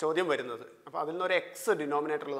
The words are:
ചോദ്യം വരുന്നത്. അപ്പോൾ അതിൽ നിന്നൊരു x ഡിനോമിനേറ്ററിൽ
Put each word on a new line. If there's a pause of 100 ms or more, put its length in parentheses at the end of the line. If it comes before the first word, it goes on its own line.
ചോദ്യം
വരുന്നത്. (220)
അപ്പോൾ
അതിൽ
നിന്നൊരു (100)
x (160)
ഡിനോമിനേറ്ററിൽ